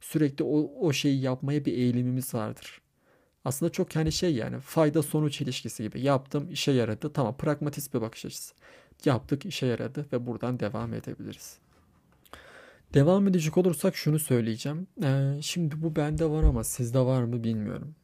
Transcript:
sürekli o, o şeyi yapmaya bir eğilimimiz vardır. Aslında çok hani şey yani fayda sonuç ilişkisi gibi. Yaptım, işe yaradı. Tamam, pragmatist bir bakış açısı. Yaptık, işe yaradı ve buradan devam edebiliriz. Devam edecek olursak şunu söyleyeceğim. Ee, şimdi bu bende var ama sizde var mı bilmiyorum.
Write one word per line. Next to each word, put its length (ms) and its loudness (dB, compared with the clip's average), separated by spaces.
sürekli 440 0
o, 420 0
o 60 4
şeyi 280 2
yapmaya 440 -2
bir 80 0
eğilimimiz 640 0
vardır. 460 -8
Aslında 280 -2
çok 240 -4
hani 160 2
şey 220 0
yani 260 -4
fayda 420 4
sonuç 380 0
ilişkisi 420 -6
gibi. 180 -6
Yaptım, 500 0
işe 220 0
yaradı. 400 0
Tamam, 240 0
pragmatist 580 -4
bir 60 0
bakış 240 -6
açısı. 300 -12
Yaptık, 420 0
işe 200 -4
yaradı 460 -4
ve 140 -2
buradan 340 -4
devam 340 -4
edebiliriz. 640 -12
Devam 340 6
edecek 280 2
olursak 400 2
şunu 220 2
söyleyeceğim. 680 0
Ee, 400 2
şimdi 400 -2
bu 140 -2
bende 340 0
var 120 2
ama 220 6
sizde 340 -2
var 240 4
mı 220 -2
bilmiyorum. 600 -4